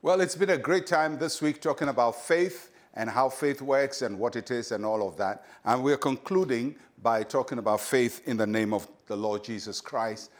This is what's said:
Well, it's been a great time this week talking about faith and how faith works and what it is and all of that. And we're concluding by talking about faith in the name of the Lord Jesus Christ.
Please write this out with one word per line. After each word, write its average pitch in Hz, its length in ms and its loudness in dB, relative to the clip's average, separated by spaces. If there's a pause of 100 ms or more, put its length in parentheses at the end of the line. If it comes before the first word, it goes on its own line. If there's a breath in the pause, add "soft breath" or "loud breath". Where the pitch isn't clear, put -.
Well, 185 160 4
it's 180 140 0
been 196 160 2
a 165 80 4
great 170 300 0
time 156 280 2
this 151 240 -4
week 151 200 0
talking 156 260 0
about 120 300 2
faith - 560 0 (220 soft breath)
and 113 140 -4
how 123 200 2
faith 139 340 -2
works 135 400 0
and 101 160 -4
what 117 160 -2
it 113 160 -8
is 120 220 -4
and 104 120 -4
all 107 220 0
of 85 120 -8
that. 98 280 -4 (180 loud breath)
And 127 200 2
we're 143 120 4
concluding 139 800 0 (260 loud breath)
by 113 220 2
talking 127 360 -2
about 107 220 2
faith 123 460 2
in 117 100 -2
the 110 120 2
name 107 260 2
of 98 140 -4 (180)
the 107 100 -6
Lord 104 280 -2
Jesus 107 360 -8
Christ. 113 600 -6